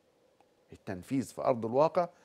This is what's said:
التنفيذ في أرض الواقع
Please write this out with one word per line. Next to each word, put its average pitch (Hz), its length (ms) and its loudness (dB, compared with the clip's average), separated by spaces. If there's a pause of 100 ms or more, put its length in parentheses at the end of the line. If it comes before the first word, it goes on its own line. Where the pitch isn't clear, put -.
(720)
التنفيذ 101 600 -6
في - 80 -8
أرض 131 240 2
الواقع 156 440 2 (160)